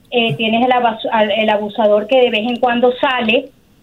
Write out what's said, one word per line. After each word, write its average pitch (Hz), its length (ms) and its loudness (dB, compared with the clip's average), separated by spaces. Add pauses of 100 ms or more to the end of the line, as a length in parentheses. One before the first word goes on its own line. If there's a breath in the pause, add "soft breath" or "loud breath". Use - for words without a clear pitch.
(140)
eh, 226 220 -2
tienes 226 280 0
el 247 60 2
abas-, 233 400 0
al, 214 220 0
el 214 180 0
abusador 208 560 0
que 262 140 2
de 240 100 4
vez 214 180 -2
en 240 120 -6
cuando 247 380 2
sale, 247 520 0 (320)